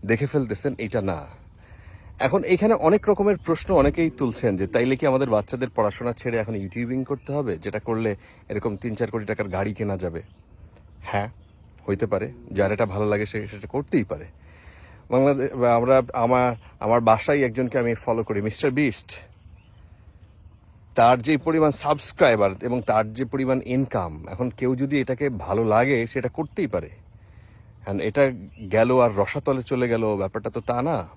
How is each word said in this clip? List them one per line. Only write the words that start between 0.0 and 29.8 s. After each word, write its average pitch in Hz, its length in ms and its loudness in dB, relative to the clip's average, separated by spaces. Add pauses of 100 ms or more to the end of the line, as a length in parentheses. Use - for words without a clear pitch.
দেখে 113 200 0
ফেলতেছেন, 127 520 -2
এটা 110 240 -4
না। 82 260 -4 (920)
এখন 156 240 2
এখানে 196 300 4
অনেক 202 360 4
রকমের 202 280 2
প্রশ্ন - 380 -2
অনেকেই 151 340 4
তুলছেন 117 480 -2
যে, 90 100 -2
"তাইলে 123 280 2
কি 143 120 0
আমাদের 131 220 2
বাচ্চাদের 117 460 0
পড়াশোনা 117 380 -2
ছেড়ে 117 240 -4
এখন 110 180 -4
ইউটিউবিং 117 480 -6
করতে 139 300 -8
হবে, 127 240 -2
যেটা 101 220 -6
করলে 110 360 -2 (340)
এরকম 104 280 -4
তিন 113 180 -6
চার 107 160 -4
কোটি 110 140 -4
টাকার 104 220 -4
গাড়ি 98 260 -4
কেনা 101 240 -4
যাবে?" 85 240 -6 (800)
হ্যাঁ, 101 280 -6 (600)
হইতে 98 160 0
পারে। 104 260 -4 (200)
যার 98 200 0
এটা 107 140 0
ভালো 104 200 -4
লাগে, 104 200 0
সে 107 220 -8
সেটা 104 200 -14
করতেই 139 360 -2
পারে। 78 220 -8 (840)
বাংলাদেশ, 135 420 2
আমরা, 120 500 4 (120)
আমার, 123 420 2 (240)
আমার 113 220 2
বাসায় 117 440 4
একজনকে 123 340 -2
আমি 117 160 0
ফলো 113 280 -2
করি, 101 180 -2
মিস্টার 110 300 -2
বিস্ট। 131 480 -2 (1800)
তার 123 260 6
যে 147 160 0
পরিমাণ 156 340 2
সাবস্ক্রাইবার 131 800 2 (100)
এবং 120 200 -2
তার 110 320 0
যে 127 120 -4
পরিমাণ 131 400 -2
ইনকাম, 95 640 -2
এখন 120 200 -4
কেউ 127 260 -2
যদি 139 240 -2
এটাকে 131 300 -2
ভালো 101 360 -2
লাগে, 117 420 2
সেটা 123 220 -4
করতেই 160 380 -4
পারে। 85 220 -6 (920)
এখন 101 180 -4
এটা 139 320 2 (400)
গেল 120 280 4
আর 117 160 4
রসাতলে 131 480 -2
চলে 123 260 -2